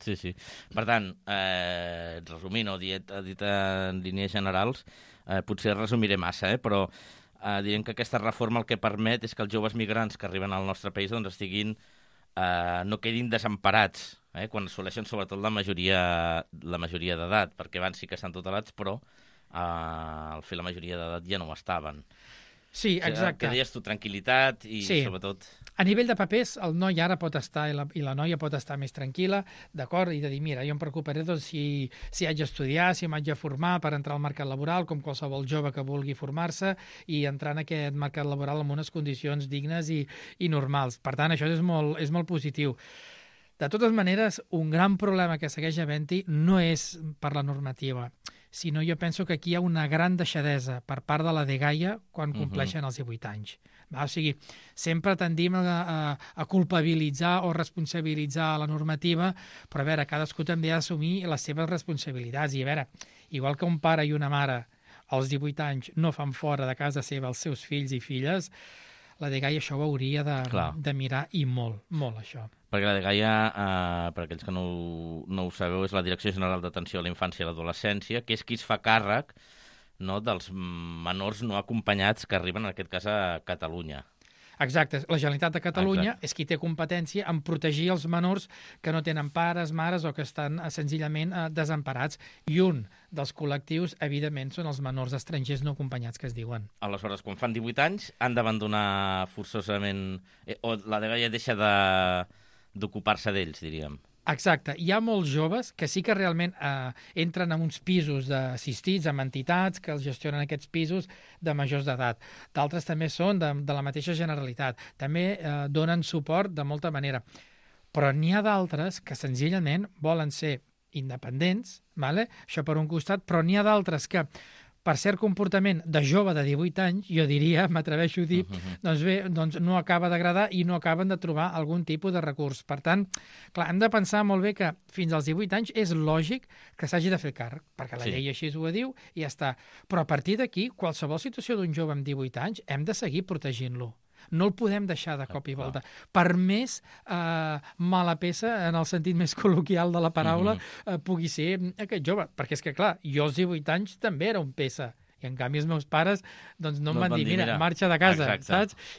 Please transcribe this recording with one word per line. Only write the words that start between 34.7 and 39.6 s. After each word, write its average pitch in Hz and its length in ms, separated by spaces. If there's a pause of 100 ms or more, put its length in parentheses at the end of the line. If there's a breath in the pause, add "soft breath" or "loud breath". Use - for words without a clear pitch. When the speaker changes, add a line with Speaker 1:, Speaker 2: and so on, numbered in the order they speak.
Speaker 2:
com 151 160
qualsevol 139 460
jove 143 260
que 139 80
vulgui 139 320
formar-se 165 640 (320 loud breath)
i 147 180
entrar 143 280
en 156 60
aquest 151 360
mercat 147 300
laboral 143 360
amb 143 100
unes 147 200
condicions 143 580
dignes 147 400